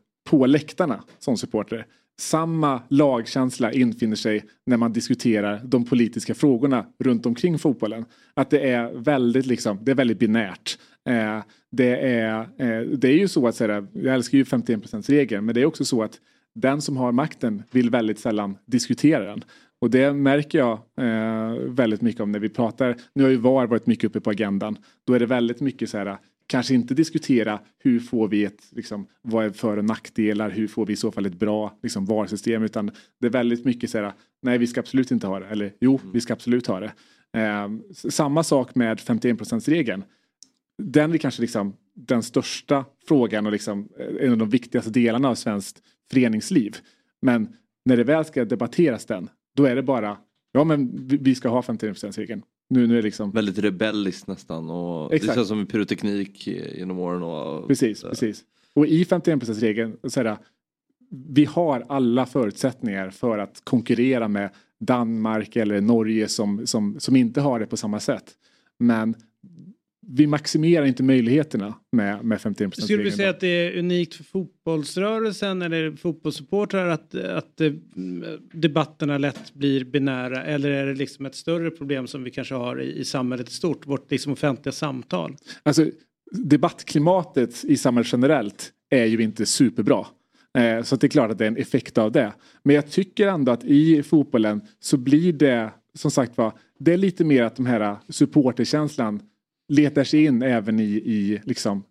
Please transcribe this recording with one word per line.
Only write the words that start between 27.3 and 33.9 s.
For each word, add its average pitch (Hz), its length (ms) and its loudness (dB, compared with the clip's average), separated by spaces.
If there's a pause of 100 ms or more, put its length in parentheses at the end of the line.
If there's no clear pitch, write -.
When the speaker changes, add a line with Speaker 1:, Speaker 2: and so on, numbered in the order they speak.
Speaker 1:
hur 120 220 2
får 113 280 -2
vi 104 160 0
ett, 98 260 -8
liksom, 104 360 -12 (160)
vad 113 220 -2
är 107 60 -2
för- 104 260 -4
och 104 80 -2
nackdelar, 107 640 -2
hur 107 180 -4
får 107 180 -4
vi 104 60 -4
i 104 40 -2
så 110 160 -4
fall 98 140 -6
ett 87 120 -8
bra, 107 440 -2
liksom, 107 240 -6
var-system, 107 560 -2
utan 107 280 -4 (300)
det 123 60 0
är 113 40 2
väldigt 120 340 0
mycket 120 260 -2